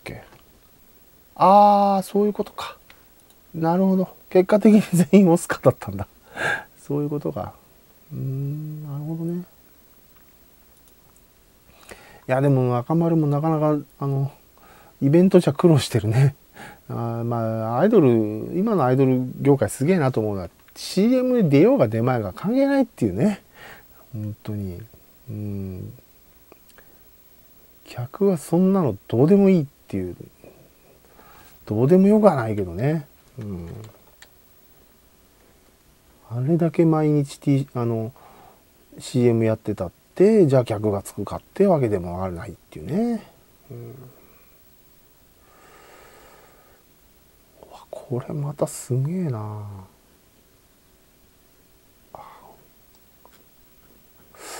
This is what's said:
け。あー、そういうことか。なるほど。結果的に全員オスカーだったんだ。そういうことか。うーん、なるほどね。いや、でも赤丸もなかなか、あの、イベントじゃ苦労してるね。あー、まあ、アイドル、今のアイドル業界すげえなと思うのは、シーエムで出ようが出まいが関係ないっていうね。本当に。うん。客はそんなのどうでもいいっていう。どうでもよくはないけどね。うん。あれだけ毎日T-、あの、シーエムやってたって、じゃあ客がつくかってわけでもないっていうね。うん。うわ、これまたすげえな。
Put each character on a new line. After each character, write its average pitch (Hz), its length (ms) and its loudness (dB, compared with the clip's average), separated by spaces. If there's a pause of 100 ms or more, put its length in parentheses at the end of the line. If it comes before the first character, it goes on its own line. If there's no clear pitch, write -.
け。 - 180 -14 (1120)
あ 202 680 6
ー、 - 20 -4
そ 202 200 -2
う 208 40 2
い - 20 0
う 208 40 -2
こ 208 120 -6
と - 80 -18
か。 - 260 -14 (760)
な 165 240 0
る 190 80 2
ほ 190 120 2
ど。 185 180 -4 (160)
結 185 160 4
果 214 120 4
的 208 160 8
に 214 60 6
全 180 400 4
員 185 100 6
オ 165 60 6
ス - 100 -8
カ - 120 -6
ー - 60 -8
だ - 60 6
っ - 80 2
た - 140 -12
ん 98 40 -8
だ。 98 120 -10 (720)
そ 143 160 -6
う 147 60 -2
い - 20 -4
う 151 40 -8
こ 147 100 -6
と 151 120 -6
か。 - 220 -10 (580)
う 135 40 -14
ー - 20 -10
ん、 143 640 -8
な 143 160 -12
る 147 60 -10
ほ 160 100 -8
ど 165 100 -8
ね。 175 200 -8 (2750)
い - 60 -8
や、 131 80 0
で 143 80 2
も 127 280 2
赤 139 200 -4
丸 165 180 0
も 156 140 0
な 143 120 -2
か 160 100 -2
な 156 100 -2
か、 151 180 0 (220)
あ 139 80 -6
の、 139 240 -2 (680)
イ 139 80 0
ベ 160 120 4
ン 185 100 4
ト 185 80 6
じ 170 100 4
ゃ 147 40 2
苦 175 160 4
労 156 100 6
し - 100 -2
て 113 120 -2
る 104 80 -2
ね。 135 260 2 (540)
あ 120 40 -12
ー、 117 320 -6
ま 113 520 -4
あ、 - 20 -2
ア 151 60 2
イ 220 60 2
ド 220 100 4
ル、 117 580 2
今 214 160 0
の 160 100 2
ア 127 60 2
イ 131 60 2
ド 135 100 4
ル 127 140 2 (200)
業 135 160 4
界 104 140 -2
す - 140 -6
げ 170 80 2
え 190 60 2
な 135 120 0
と - 80 -4
思 107 140 -2
う - 20 -6
の 95 80 -8
は、 90 80 -12 (240)
シ - 320 -2
ー 254 140 2
エ - 20 -2
ム 247 220 0
で 156 40 2
出 139 120 4
よ 240 160 6
う - 20 0
が 135 80 2
出 113 160 -2
ま 127 140 0
い 113 60 -2
が 95 100 -8
関 214 220 -6
係 269 120 2
な 277 140 0
い - 20 2
っ - 40 -2
て - 180 -6
い 101 60 0
う 87 40 -6
ね。 185 260 -2 (720)
本 104 300 -10
当 110 100 -10
に。 98 300 -10 (480)
う - 20 -12
ん。 101 600 -10 (1900)
客 - 420 -6
は 190 100 0
そ - 200 -4
ん 185 160 2
な 196 100 0
の 110 140 -2 (100)
ど 120 200 2
う - 20 2
で 196 80 6
も 196 120 4
い 185 120 4
い - 20 0
っ 139 40 -6 (200)
て - 100 -8
い 90 140 -6
う。 87 60 -14 (1500)
ど 110 180 0
う 135 40 2
で 180 100 6
も 196 100 6
よ 214 100 4
く 214 80 4
は 180 80 6
な 117 140 -2
い 107 80 -4
け 101 80 -4
ど 87 100 -10
ね。 143 320 -4 (320)
う 117 60 -12
ん。 87 240 -12 (2500)
あ 117 100 -8
れ 151 160 0
だ 165 140 0
け 170 140 2
毎 156 260 2
日 147 260 -2
T-、 139 380 0
あ 120 100 -4
の、 113 280 -6 (880)
シ - 200 -6
ー 120 100 4
エ 117 40 4
ム 113 120 0
や 110 100 0
っ - 40 -6
て 107 160 -8
た 90 140 -8
っ - 20 -16 (240)
て、 202 320 4
じ 135 100 2
ゃ 131 40 4
あ 120 40 0
客 107 260 -2
が 98 120 -2
つ - 120 -18
く 101 100 -8
か - 120 -10
っ - 60 -14 (120)
て 196 120 2
わ 170 140 2
け 127 80 0
で 101 100 -2
も 87 320 -6
な 82 160 -12
い 110 40 -12
っ - 20 -14 (180)
て 80 100 -18
い - 20 -16
う 78 40 -16
ね。 220 360 -4 (480)
う 123 40 -16
ん。 120 160 -16 (3750)
う - 100 -20
わ、 - 180 -20
こ - 360 -10
れ - 80 -12
ま 143 200 -10
た 147 120 -6
す - 360 -8
げ 147 100 -6
え 185 120 -6
な。 107 400 -10 (4000)